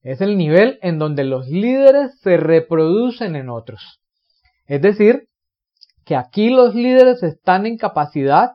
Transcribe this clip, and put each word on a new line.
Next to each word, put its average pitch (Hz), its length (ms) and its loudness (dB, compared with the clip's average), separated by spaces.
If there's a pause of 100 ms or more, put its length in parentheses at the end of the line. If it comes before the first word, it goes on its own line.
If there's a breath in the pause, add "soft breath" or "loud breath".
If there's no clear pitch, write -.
Es 131 200 -10
el 202 160 -2
nivel 185 440 2
en 170 180 -4
donde 151 240 -4
los 131 240 -6
líderes 262 720 0
se 180 180 0
reproducen 165 960 -2
en 131 140 -10
otros. - 520 -16 (680)
Es 143 140 -4
decir, 208 460 2 (800)
que 156 100 -6
aquí 202 340 -2
los 247 260 2
líderes 254 480 2
están 185 420 -2
en 233 120 -8
capacidad 151 760 -2